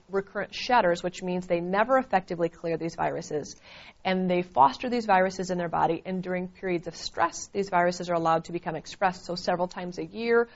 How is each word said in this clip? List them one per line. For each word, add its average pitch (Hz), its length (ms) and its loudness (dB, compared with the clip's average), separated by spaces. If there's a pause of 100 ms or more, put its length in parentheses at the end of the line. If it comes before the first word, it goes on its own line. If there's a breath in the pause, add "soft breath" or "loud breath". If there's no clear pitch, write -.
(120)
recurrent 196 420 -4
shedders, 185 480 2
which 180 180 -4
means 180 280 -4
they 175 120 2
never 208 380 2
effectively 185 500 0
clear 165 280 -4
these 165 180 -4
viruses, 151 640 -4 (480 loud breath)
and 185 260 0
they 180 120 2
foster 180 460 4
these 233 180 -2
viruses 185 440 2
in 180 80 -2
their 175 100 -2
body, 165 380 0
and 185 160 -4
during 180 240 -4
periods 180 400 -4
of 165 80 -10
stress, - 540 -4
these 196 200 -4
viruses 180 400 2
are 175 60 0
allowed 165 300 2
to - 80 -14
become 170 240 -6
expressed. 185 480 -4
So 175 100 -6
several 180 320 0
times 180 320 -8
a 160 60 -6
year, 233 520 2